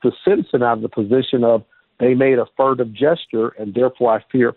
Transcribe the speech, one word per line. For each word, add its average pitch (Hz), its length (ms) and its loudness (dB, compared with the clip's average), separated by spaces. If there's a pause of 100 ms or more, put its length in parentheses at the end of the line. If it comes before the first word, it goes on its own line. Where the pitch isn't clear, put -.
the 123 100 0 (120)
citizen 175 380 0
out 117 120 0
of 110 80 -6
the 110 60 -6
position 120 540 -2
of 113 220 2 (340)
they 127 160 2
made 131 240 2
a 110 80 -2 (100)
furtive 127 360 0
gesture 120 560 -2 (100)
and 107 160 -10
therefore 123 400 0
I 104 160 -4
fear 120 260 0